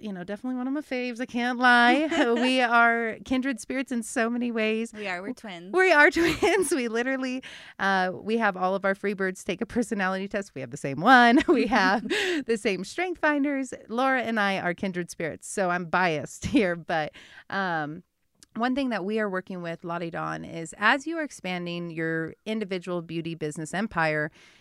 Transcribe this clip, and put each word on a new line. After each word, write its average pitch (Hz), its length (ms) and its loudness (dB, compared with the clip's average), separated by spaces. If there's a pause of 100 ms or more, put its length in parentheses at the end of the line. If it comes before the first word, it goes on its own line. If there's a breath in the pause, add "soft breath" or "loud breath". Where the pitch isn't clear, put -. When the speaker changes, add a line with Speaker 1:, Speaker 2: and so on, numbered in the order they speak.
Speaker 1:
you 214 100 -8
know, 180 140 -8
definitely 233 320 -6
one 247 100 -4
of 269 60 -2
my 302 80 -2
faves. 247 400 -6
I 254 60 -4
can't 247 320 -2
lie. 247 500 6
Speaker 2:
<laughs> 285 240 2
Speaker 1:
We 254 300 2
are 233 640 4
kindred 262 340 -2
spirits 262 320 -6
in 240 100 -2
so 233 280 0
many 240 200 -2
ways. 220 440 -2
Speaker 2:
We 214 120 -10
are. 180 140 -6
We're 208 140 -8
twins. 185 400 -14
Speaker 1:
We 370 180 4
are 294 180 8
<laughs> - 0 -
twins. 339 640 2
We 247 160 0
literally, 254 540 -2 (360 loud breath)
uh, 190 360 0
we 220 240 -2
have 208 180 2
all 185 180 0
of 196 120 -2
our 196 80 2
Freebirds 196 500 -4
take 175 160 -4
a 226 60 -4
personality 196 640 -2
test. 202 260 -6
We 131 80 -8
have 120 80 -10
the 139 80 -10
same 143 240 -4
one. 240 420 8
<laughs> - 20 -4
We 247 200 4
have 202 420 2
Speaker 2:
<laughs> 359 380 -2
Speaker 1:
the 233 120 0
same 190 260 -2
strength 349 360 -6
finders. 285 540 0 (140)
Laura 254 340 0
and 220 180 -2
I 196 200 0
are 175 120 -2
kindred 175 380 -6
spirits, - 360 -8
so 190 220 -2
I'm 175 160 -2
biased 165 600 -2
<laughs> 233 100 0
here. 180 180 4
But, 165 380 -4 (380 loud breath)
um, 170 540 -4 (500)
one 247 200 0
thing 269 160 0
that 190 160 -2
we 214 120 0
are 208 120 0
working 185 320 -6
with 170 200 -8
La 170 160 -8
Di 170 120 -6
Da 165 120 -6
on 156 220 -8
is 165 320 -12
as 254 300 2
you 330 100 -6
are 311 60 -4
expanding 175 680 -8
your 160 440 -4 (100)
individual 185 560 -4
beauty 165 340 -6
business 156 380 -8
empire, 160 580 -2 (300 loud breath)